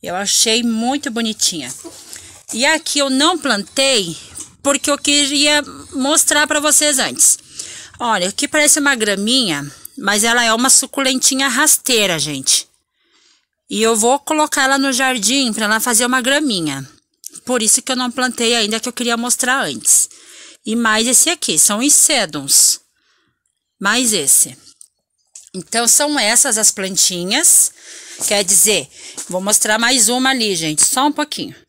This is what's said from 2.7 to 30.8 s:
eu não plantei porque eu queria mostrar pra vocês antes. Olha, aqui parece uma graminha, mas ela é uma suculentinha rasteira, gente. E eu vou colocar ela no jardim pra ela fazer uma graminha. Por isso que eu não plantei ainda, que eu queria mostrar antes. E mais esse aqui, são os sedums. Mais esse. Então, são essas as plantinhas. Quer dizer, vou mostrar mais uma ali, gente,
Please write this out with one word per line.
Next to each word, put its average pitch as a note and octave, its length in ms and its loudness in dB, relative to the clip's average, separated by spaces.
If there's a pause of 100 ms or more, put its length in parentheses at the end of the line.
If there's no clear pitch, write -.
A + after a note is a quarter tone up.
eu C#4 100 0
não C#4+ 280 2
plantei A3 800 0 (460)
porque C#4+ 300 0
eu C#4+ 60 0
queria C#4+ 680 2 (300)
mostrar D4 520 2
pra D4+ 140 -2
vocês D4 400 2
antes. C#3+ 400 0 (600)
Olha, G#3 300 0
aqui C#4 180 -6
parece D4+ 320 2
uma C#4 160 2
graminha, G3+ 760 0 (280)
mas G3+ 260 0
ela A#3 200 2
é A3 100 2
uma B3 160 0
suculentinha C4+ 760 0
rasteira, A#3 720 2
gente. C#3 500 -2 (1000)
E G3+ 120 -4
eu A3+ 140 2
vou A#3 240 2
colocar D4+ 440 0
ela C4+ 140 2
no C4+ 140 0
jardim B3+ 640 0
pra G#3+ 120 -2
ela A3 140 2
fazer A#3+ 260 2
uma B3+ 160 0
graminha. G3 680 -2 (580)
Por B3 160 0
isso A3 200 2
que - 100 -6
eu C4 40 0
não B3+ 140 -2
plantei A#3+ 460 0
ainda, A3 240 0
que B3 100 -6
eu A#3+ 40 -12
queria A#3 240 -2
mostrar B3 460 0
antes. - 460 0 (560)
E G#3+ 100 -2
mais A3+ 320 2
esse B3+ 220 2
aqui, F#3+ 300 -2
são G#3 200 2
os C4 140 2
sedums. D#3 880 2 (1000)
Mais A3 340 0
esse. C#3 440 0 (960)
Então, A3+ 340 -4
são D4 320 2
essas A3+ 380 2
as G#3+ 140 2
plantinhas. F#3+ 1000 0 (560)
Quer G#3 160 0
dizer, F3 440 2 (400)
vou F#3 140 -6
mostrar G#3+ 360 0
mais A#3 320 2
uma B3+ 200 2
ali, A3+ 260 0
gente, D#3 280 -2